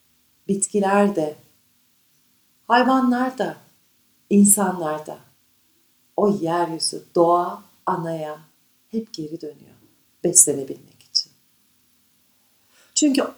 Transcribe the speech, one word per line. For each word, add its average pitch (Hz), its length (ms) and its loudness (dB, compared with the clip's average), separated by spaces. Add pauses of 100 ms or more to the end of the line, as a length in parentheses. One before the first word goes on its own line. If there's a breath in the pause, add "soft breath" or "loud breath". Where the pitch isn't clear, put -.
(480)
Bitkiler 196 680 0
de, 151 200 -2 (1300)
hayvanlar 247 720 2
da, 170 200 -6 (720)
insanlar 180 760 2
da, 151 140 -14 (960)
o 202 120 2
yeryüzü, 165 720 -4 (120)
doğa, 175 480 2 (220)
anaya 165 540 -6 (520)
hep 226 220 -8
geri 160 280 -12
dönüyor - 320 -18 (500)
beslenebilmek 139 800 -2
için. - 280 -8 (1600 soft breath)
Çünkü 277 320 2 (100)